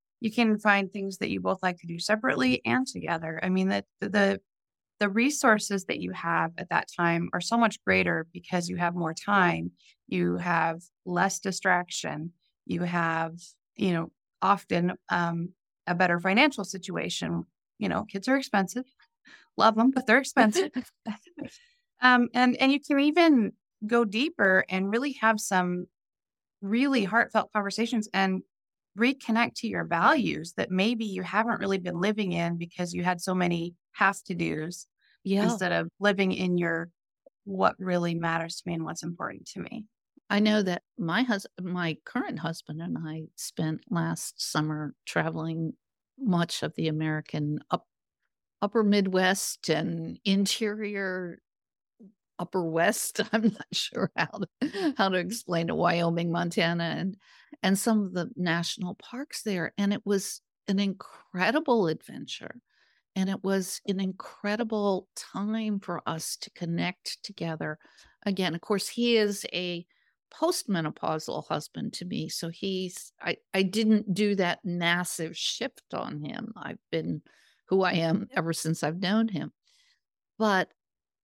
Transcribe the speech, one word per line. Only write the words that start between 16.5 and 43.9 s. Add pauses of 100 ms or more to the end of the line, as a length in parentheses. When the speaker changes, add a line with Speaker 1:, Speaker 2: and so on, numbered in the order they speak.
Speaker 1:
situation. (320)
You
know,
kids
are
expensive. (720)
Love
'em,
but
they're
expensive.
Speaker 2:
<laughs> (880)
Speaker 1:
Um,
and,
and
you
can
even (340)
go
deeper
and
really
have
some (760)
really
heartfelt
conversations
and (560)
reconnect
to
your
values
that
maybe
you
haven't
really
been
living
in
because
you
had
so
many (180)
have
to
do's (360)
Speaker 2:
Yeah.
Speaker 1:
instead
of (100)
living
in
your, (540)
"What
really
matters
to
me
and
what's
important
to
me." (440)
Speaker 2:
I
know
that (140)
my
hus-, (160)
my
current
husband
and
I
spent
last